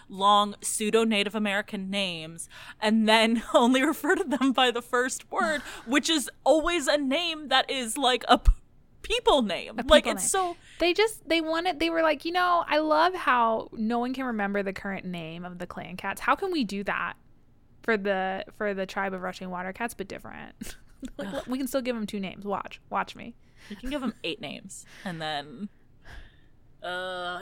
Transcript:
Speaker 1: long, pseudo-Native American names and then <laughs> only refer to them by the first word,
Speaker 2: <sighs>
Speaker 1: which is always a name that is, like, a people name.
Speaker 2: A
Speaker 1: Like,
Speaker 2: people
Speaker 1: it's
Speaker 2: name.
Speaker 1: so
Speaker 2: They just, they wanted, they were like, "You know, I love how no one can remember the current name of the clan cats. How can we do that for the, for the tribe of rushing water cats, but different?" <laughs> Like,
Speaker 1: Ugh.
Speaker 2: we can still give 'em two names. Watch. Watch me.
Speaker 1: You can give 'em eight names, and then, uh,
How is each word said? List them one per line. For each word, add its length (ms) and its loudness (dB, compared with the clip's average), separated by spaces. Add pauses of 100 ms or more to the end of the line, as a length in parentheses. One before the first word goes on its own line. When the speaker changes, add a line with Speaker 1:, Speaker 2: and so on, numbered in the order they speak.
Speaker 1:
long, 540 4
pseudo-Native 720 2
American 560 -4
names 580 -6 (320)
and 260 4
then 400 6
<laughs> 60 -12
only 300 6
refer 320 2
to 80 0
them 300 0
by 180 4
the 100 -2
first 500 -2
word, 300 0 (120)
Speaker 2:
<sighs> 120 -16
Speaker 1:
which 240 2
is 220 0 (120)
always 440 4
a 100 4
name 520 -2
that 200 2
is, 260 -4
like, 320 2
a 120 8 (720)
people 300 4
name. 380 -4
Speaker 2:
A 80 -4
Speaker 1:
Like, 180 8
Speaker 2:
people 120 -2
Speaker 1:
it's 60 -6
Speaker 2:
name. 60 0 (260)
Speaker 1:
so 20 -20 (220)
Speaker 2:
They 140 4
just, 340 0
they 140 4
wanted, 380 -2
they 100 2
were 120 0
like, 240 2
"You 60 -4
know, 360 2
I 120 2
love 340 4
how 600 2
no 260 -2
one 140 -4
can 120 -6
remember 380 -2
the 100 -4
current 320 -8
name 400 -10
of 140 -14
the 80 -10
clan 300 -12
cats. 240 -6
How 140 4
can 160 -4
we 120 0
do 220 -6
that 280 -4 (680)
for 140 2
the, 480 -2 (120)
for 160 -2
the 120 -4
tribe 280 -6
of 80 -8
rushing 280 -10
water 240 -8
cats, 200 -6
but 140 -10
different?" 760 -14
<laughs> 40 -20 (320)
Like, 160 -10
Speaker 1:
Ugh. 140 -8
Speaker 2:
we 100 -4
can 100 -4
still 140 -2
give 140 -4
'em 100 -6
two 140 -6
names. 260 -10
Watch. 340 -6 (120)
Watch 240 -4
me. 180 -16 (360)
Speaker 1:
You 60 -12
can 140 -10
give 140 -4
'em 100 -2 (100)
eight 160 -6
names, 460 -14 (180)
and 160 -8
then, 480 -8 (1160)
uh, 580 -8